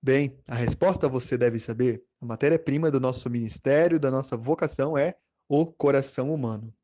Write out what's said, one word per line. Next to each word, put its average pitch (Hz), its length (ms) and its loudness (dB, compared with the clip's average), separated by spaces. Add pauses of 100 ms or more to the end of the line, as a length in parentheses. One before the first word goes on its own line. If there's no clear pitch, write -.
Bem, 135 460 2
a 123 80 -6
resposta 151 520 0
você 131 300 -2
deve 117 220 2
saber. 113 440 -2 (160)
A - 60 -12
matéria-prima 151 640 0
do 139 100 2
nosso 127 300 -2
ministério, 139 720 2
da 143 100 0
nossa 131 260 -4
vocação 143 640 -2
é 160 160 0 (340)
o 151 200 2
coração 139 680 0
humano. 113 400 -6 (100)